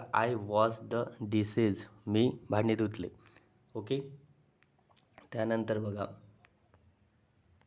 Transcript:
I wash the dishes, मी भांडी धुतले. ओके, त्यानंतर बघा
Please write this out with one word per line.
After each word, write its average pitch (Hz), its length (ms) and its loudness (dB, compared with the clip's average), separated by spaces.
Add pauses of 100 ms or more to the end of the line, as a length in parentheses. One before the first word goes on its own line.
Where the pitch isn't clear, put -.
(160)
I 110 120 4
wash 110 640 0
the 117 360 -4
dishes, 107 440 2 (340)
मी 110 300 2 (120)
भांडी 107 260 2
धुतले. 107 340 -4 (640)
ओके, 113 240 -4 (1300)
त्यानंतर 113 460 0
बघा 104 260 -4 (1600)